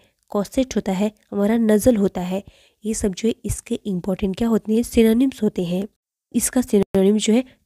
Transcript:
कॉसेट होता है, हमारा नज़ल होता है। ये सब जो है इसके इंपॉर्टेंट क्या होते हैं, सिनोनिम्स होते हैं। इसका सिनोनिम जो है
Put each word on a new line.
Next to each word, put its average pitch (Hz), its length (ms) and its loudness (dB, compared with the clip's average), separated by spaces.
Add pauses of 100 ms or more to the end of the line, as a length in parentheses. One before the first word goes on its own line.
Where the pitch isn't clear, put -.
(300)
कॉसेट 254 460 -4
होता 196 160 -4
है, 208 200 -2 (180)
हमारा 202 260 0
नज़ल 220 400 4
होता 190 240 0
है। 185 220 -6 (420)
ये 214 100 -4
सब 202 200 -4
जो 220 140 -4
है 226 60 -2 (100)
इसके - 300 -6
इंपॉर्टेंट 190 600 -4
क्या 233 120 -2
होते 214 260 0
हैं, 233 80 2
सिनोनिम्स 233 600 2
होते 202 220 -2
हैं। 180 220 -4 (480)
इसका 240 260 -2
सिनोनिम 196 560 2
जो 214 160 0
है 254 120 2 (220)